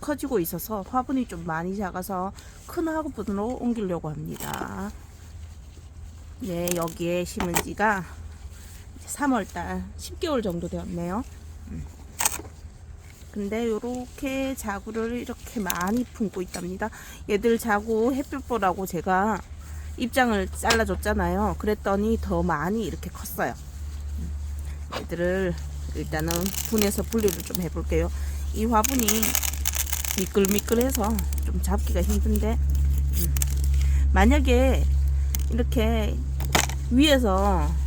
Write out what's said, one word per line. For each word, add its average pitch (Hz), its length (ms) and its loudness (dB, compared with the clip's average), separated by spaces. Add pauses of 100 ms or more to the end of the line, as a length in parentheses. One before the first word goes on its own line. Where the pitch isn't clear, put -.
커지고 269 380 -2
있어서 185 500 -2
화분이 254 380 0
좀 170 180 -10
많이 175 320 -2
작아서 185 560 -4 (360)
큰 339 180 -2
화분으로 247 720 -2
옮기려고 196 500 -2
합니다. 160 840 -6 (1500)
네, 175 380 -2
여기에 170 480 -2
심은 180 280 -2 (120)
지가 202 400 0 (960)
이제 - 80 -16
삼월 254 380 0
달 185 360 -6 (160)
십 - 220 -10
개월 302 200 0
정도 175 280 -2
되었네요. 175 560 -4 (480)
음. 78 120 -8 (1500)
근데 214 360 -2
요렇게 247 880 -4
자구를 220 640 -4
이렇게 - 420 -8
많이 190 440 2
품고 202 360 -4
있답니다. 185 480 -4 (400)
얘들 226 300 4
자구 226 560 2
햇빛 277 340 -6
보라고 196 380 2
제가 190 520 2 (600)
입장을 233 500 2
잘라줬잖아요. 208 1080 0
그랬더니 208 640 2
더 180 200 0
많이 175 440 0
이렇게 - 240 -6
컸어요. - 420 -4 (1500)
얘들을 175 560 0 (420)
일단은 156 360 -2 (380)
분해서 208 320 4
분리를 214 400 0
좀 - 180 -6
해볼게요. 165 500 0 (440)
이 214 100 -2
화분이 226 420 4 (1120)
미끌미끌해서 208 960 2 (300)
좀 - 160 0
잡기가 - 400 2
힘든데, 214 580 2
음. - 760 4 (800)
만약에 254 680 8 (680)
이렇게 214 640 2 (760)
위에서 202 800 6 (160)